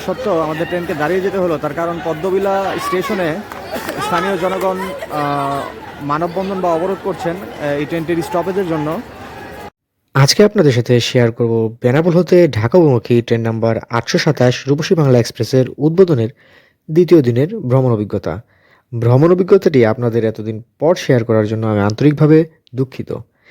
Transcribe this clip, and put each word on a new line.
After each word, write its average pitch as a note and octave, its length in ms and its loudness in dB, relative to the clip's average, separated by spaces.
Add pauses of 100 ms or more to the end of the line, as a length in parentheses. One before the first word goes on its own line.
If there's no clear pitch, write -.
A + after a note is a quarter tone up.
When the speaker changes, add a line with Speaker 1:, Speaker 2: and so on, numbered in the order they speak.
Speaker 1:
সত্ত্বেও F3+ 340 -2
আমাদের D#3+ 280 -4
ট্রেনকে F3 260 -6
দাঁড়িয়ে D#3+ 280 -2
যেতে F#3 160 -4
হলো। F3+ 200 -2
তার C#3+ 160 -6
কারণ E3+ 320 -6
পদ্মবিলা F#3+ 720 -2 (120)
স্টেশনে F3+ 460 -4 (680)
স্থানীয় F#3+ 360 -4
জনগণ, F#3 420 -4
আহ, D3 840 -6 (400)
মানববন্ধন F3 600 -4
বা F3+ 120 0
অবরোধ F3+ 300 -2
করছেন, E3+ 320 -4
আহ, D3 380 -8
এই D3 120 -2
ট্রেনটির E3 360 -4
স্টপেজের F3+ 460 -2
জন্য। D#3+ 340 -4 (1120)
Speaker 2:
আজকে C#3 300 4
আপনাদের G#3 280 4
সাথে A#2+ 280 2
শেয়ার A#2+ 320 2
করব A2+ 500 -2
বেনাপোল D#3 320 2
হতে F3 340 4
ঢাকা A#2+ 300 0
অভিমুখী B2 440 4
ট্রেন A#2 200 -2
নাম্বার A2+ 340 0 (140)
আটশো A#2 280 -2
সাতাশ B2+ 500 2
রূপসী D3+ 280 0
বাংলা C3+ 240 4
এক্সপ্রেসের A#2+ 460 0 (120)
উদ্বোধনের D#3 520 2 (640)
দ্বিতীয় F3 300 6
দিনের C3 380 0
ভ্রমণ B2+ 320 2
অভিজ্ঞতা। G#2 500 -4 (580)
ভ্রমণ B2+ 320 6
অভিজ্ঞতাটি F3+ 540 4
আপনাদের A2+ 400 0
এতদিন A2 380 -6 (160)
পর E3 160 2
শেয়ার B2+ 280 2
করার A2 240 2
জন্য A2 200 -2
আমি G#2+ 120 0
আন্তরিকভাবে D3 680 4 (300)
দুঃখিত। C3 380 -6 (380)